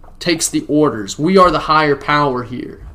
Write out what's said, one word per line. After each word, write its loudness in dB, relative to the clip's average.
takes -2
the -4
orders. 0
We 2
are 8
the -2
higher 2
power 0
here -12